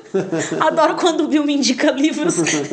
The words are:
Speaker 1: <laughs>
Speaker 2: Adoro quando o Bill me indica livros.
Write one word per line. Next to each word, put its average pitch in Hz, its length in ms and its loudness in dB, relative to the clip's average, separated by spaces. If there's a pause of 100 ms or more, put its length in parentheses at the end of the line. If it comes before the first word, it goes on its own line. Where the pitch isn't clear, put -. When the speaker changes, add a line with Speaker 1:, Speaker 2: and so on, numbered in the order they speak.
(140)
Speaker 1:
<laughs> 165 460 -4
Speaker 2:
Adoro 165 360 2
quando 339 260 0
o 302 80 0
Bill 294 160 2
me 294 100 0
indica 269 360 0
livros. 233 440 -2 (380)